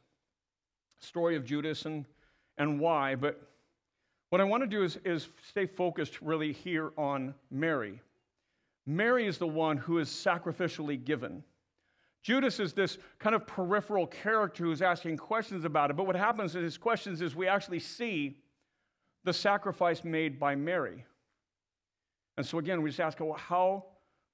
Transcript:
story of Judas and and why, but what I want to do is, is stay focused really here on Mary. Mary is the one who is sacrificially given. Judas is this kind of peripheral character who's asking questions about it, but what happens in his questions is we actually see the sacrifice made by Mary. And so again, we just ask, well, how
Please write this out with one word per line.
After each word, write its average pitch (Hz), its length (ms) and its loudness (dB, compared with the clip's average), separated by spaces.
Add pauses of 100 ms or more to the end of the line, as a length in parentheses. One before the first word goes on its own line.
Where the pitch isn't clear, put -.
(1000)
story 170 380 0
of 127 80 -4
Judas 147 400 -4
and 156 200 -6 (520)
and 147 220 2
why, 143 360 2
but 139 260 -2 (880)
what 180 100 4
I 196 40 6
want 214 200 4
to 254 40 -2
do 208 160 2
is, 170 200 0
is 170 260 -2 (180)
stay 202 180 0
focused 175 560 -2
really 156 300 0
here 156 460 -2
on 139 360 0 (160)
Mary. 131 520 -2 (840)
Mary 220 420 2
is 180 100 -2
the 175 100 0
one 156 300 2
who 165 220 2
is 151 100 0
sacrificially 165 960 -2
given. 135 400 -4 (800)
Judas 262 360 2
is 185 140 -2
this 190 240 0 (220)
kind 220 160 2
of 226 120 0
peripheral 196 600 0
character 208 560 0
who's 165 180 0
asking 170 360 2
questions 202 480 -4
about 147 240 4
it, 143 80 -2
but 190 100 2
what 185 80 2
happens 202 400 0
in 180 80 -2
his 165 140 -4
questions 202 440 -2
is 156 140 -4
we 185 120 0
actually 190 320 0
see 165 580 -4 (840)
the 180 100 0
sacrifice 190 720 2
made 160 360 -2
by 143 160 2
Mary. 143 480 -2 (1300)
And 135 80 -4
so 160 120 -4
again, 170 240 0
we 151 80 0
just 135 100 -6
ask, 160 200 -2
well, 156 140 -2
how 185 520 2 (480)